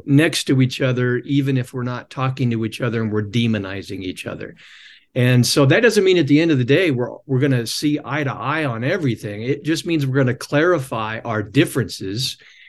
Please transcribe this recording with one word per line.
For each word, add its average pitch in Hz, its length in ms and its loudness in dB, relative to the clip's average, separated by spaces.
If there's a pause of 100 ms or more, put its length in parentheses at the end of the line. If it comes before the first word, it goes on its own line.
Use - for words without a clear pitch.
next 143 380 2
to 131 180 2
each 131 200 0
other, 123 380 0
even 139 380 0
if 123 160 -4
we're 127 80 -6
not 123 300 -8
talking 131 400 -2
to 113 140 -2
each 110 160 -6
other 117 200 -2
and 110 100 -2
we're 107 120 0
demonizing 98 800 -4
each - 240 -10
other. - 280 -12 (600)
And 123 300 6
so 147 200 4
that 160 160 6
doesn't 202 240 4
mean 185 140 6
at 151 80 2
the 143 120 6
end 170 120 4
of 143 60 4
the 127 60 2
day, 151 280 2
we're, 120 340 -4
we're 131 140 0
gonna 127 260 2
see 147 400 -2
eye 139 180 -4
to 131 80 -4
eye 147 340 -4
on 113 180 -4
everything. 120 580 -2
It 127 220 -4
just 160 240 -4
means 160 180 0
we're 135 180 2
gonna 123 120 0
clarify 131 920 -2
our 110 160 -2
differences 107 960 -2 (320)